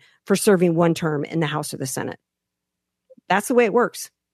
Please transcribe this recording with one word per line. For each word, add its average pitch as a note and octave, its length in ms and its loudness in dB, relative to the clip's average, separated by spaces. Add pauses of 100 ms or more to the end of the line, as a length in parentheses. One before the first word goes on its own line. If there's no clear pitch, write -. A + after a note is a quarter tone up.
(260)
for G3 100 0
serving F3+ 400 2
one E3+ 180 2
term D#3 320 -4
in - 140 -4
the D#3 80 0
House D3+ 260 -6
or - 40 -10
the C3 100 -8
Senate. - 320 -8 (1080)
That's - 200 0
the B3+ 80 -2
way A#3+ 100 6
it F#3+ 80 0
works. - 380 -2 (220)